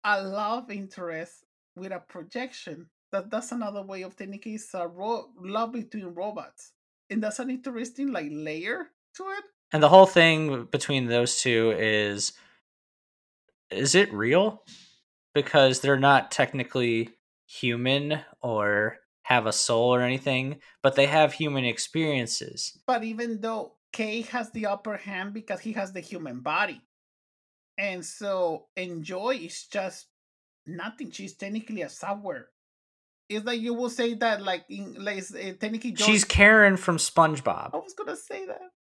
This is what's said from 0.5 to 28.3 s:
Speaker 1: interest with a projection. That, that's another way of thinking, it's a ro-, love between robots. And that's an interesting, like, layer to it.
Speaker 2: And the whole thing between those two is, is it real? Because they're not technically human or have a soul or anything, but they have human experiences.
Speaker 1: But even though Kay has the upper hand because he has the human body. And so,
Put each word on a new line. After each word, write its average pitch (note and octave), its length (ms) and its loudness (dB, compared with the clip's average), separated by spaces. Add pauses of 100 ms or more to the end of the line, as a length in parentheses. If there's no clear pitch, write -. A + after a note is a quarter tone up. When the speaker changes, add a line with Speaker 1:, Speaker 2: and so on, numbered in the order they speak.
Speaker 1:
interest F3+ 720 -10 (320)
with F#3+ 160 -12
a F3+ 80 -10
projection. F3+ 880 -12 (240)
That, G3 180 -6
that's A#3+ 220 -6
another G#3 320 -6
way F#3+ 180 -12
of F#3 120 -12
thinking, G3+ 420 -12
it's - 180 -14
a F3 140 -6
ro-, G3 420 -6 (100)
love G#3+ 340 -4
between G#3+ 340 -8
robots. F3 640 -10 (380)
And G#3+ 140 -2
that's G#3+ 160 -4
an B3+ 100 -6
interesting, B3+ 600 -6
like, E3 200 -4
layer E3 560 -6 (300)
to F#4 60 -12 (140)
it. G4+ 60 -12 (280)
Speaker 2:
And D3+ 100 4
the D3 80 10
whole F#3+ 160 12
thing D#3 600 4
between C3+ 420 -2
those A#2+ 340 2
two A2+ 360 4
is, G#2 560 0 (1400)
is C3 240 0
it G3+ 180 6
real? C#3 500 2 (720)
Because C3+ 460 4
they're C3+ 200 2
not C3+ 320 6
technically A#2+ 800 -2 (380)
human C3+ 720 -2 (220)
or G#2+ 560 0 (260)
have A#2+ 220 2
a A2 80 0
soul A#2+ 400 2
or B2 80 4
anything, C3 560 -2 (260)
but C3+ 120 4
they C#3 120 6
have D3+ 260 4
human C#3 320 -2
experiences. - 1120 -4 (100)
Speaker 1:
But A#3+ 160 0
even A3+ 380 -6
though A3+ 320 -6 (180)
Kay A3 320 -4
has A3+ 280 -8
the G#3+ 160 -6
upper G3+ 300 -4
hand G3 360 -8
because G#3+ 280 -8
he A3 120 -8
has G3 200 -8
the F#3 60 -10
human D#3 420 -12
body. D#3+ 400 -2 (960)
And F#3 280 -6
so, F#3 600 -4 (100)